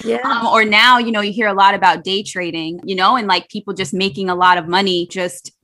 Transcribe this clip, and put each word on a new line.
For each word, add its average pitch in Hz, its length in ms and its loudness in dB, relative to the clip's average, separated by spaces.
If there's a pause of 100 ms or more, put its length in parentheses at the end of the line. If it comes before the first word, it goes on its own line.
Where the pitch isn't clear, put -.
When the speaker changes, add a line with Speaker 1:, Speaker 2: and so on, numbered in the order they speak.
Speaker 1:
Yeah. 233 220 -2
Speaker 2:
Um, 226 220 -2
or 226 180 4
now, 226 340 6
you 233 140 -2
know, 208 80 -2
you 208 120 -4
hear 220 140 -2
a 196 80 0
lot 196 200 4
about 175 280 2
day 196 220 -4
trading, 170 600 -8
you 190 120 -6
know, 196 200 4
and, 214 120 -4
like, 180 200 0
people 202 240 -10
just 185 220 -6
making 190 340 -4
a 180 60 -2
lot 180 240 4
of 160 80 -8
money 180 400 0
just 180 460 -8 (120)